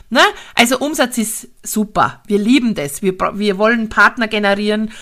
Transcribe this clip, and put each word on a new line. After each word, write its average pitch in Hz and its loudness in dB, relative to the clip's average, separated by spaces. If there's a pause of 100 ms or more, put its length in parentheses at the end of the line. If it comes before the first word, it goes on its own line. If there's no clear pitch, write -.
Ne? 262 4 (340)
Also 240 2
Umsatz 285 -2
ist - -6 (120)
super. - -2
Wir 202 0
lieben 233 2
das. 147 -8
Wir 185 0
bra-, 185 -4
wir 202 -2
wollen 220 0
Partner 220 2
generieren, 208 0 (100)